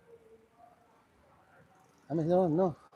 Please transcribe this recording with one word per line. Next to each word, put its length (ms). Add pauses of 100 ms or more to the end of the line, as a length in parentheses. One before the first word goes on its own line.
(2000)
Ah, 80
meron, 400
no? 160 (240)